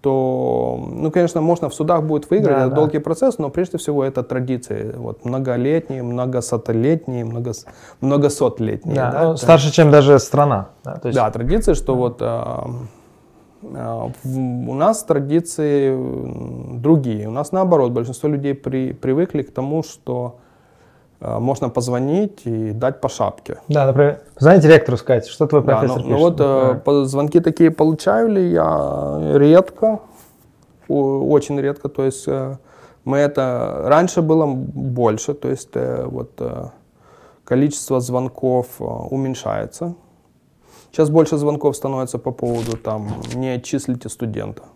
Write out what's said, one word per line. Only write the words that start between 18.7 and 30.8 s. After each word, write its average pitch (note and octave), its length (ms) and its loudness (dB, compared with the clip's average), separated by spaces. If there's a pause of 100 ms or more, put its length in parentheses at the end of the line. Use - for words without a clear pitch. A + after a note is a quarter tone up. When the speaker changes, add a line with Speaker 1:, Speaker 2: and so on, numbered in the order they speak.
Speaker 1:
привыкли C#3 500 -2
к - 100 -12
тому, C#3+ 300 -4
что B2 540 -10 (840)
Э, A2 180 -6
можно B2+ 320 -2
позвонить C3 760 -2
и A2 260 -4
дать B2+ 280 -4
по C3 80 -2
шапке. - 480 -6 (120)
Speaker 2:
Да, D3 180 2
например, C#3+ 340 2 (140)
позвоните D#3 340 8
ректору, D#3 300 8
сказать, B2 280 0
что - 200 -2
твой D3 160 4
Speaker 1:
Да, C#3 160 2
Speaker 2:
профессор B2 240 0
Speaker 1:
ну, B2+ 60 -8
ну - 80 -
Speaker 2:
пишет, C#3+ 60 2
Speaker 1:
вот, E3+ 180 2
э, D3 40 4
Speaker 2:
например. C3 380 2
Speaker 1:
по-, C#3+ 220 2
звонки C#3+ 360 2
такие E3 300 4
получаю F3 580 2
ли F#3+ 220 2
я? D3 680 0 (160)
Редко. F#3 680 4 (880)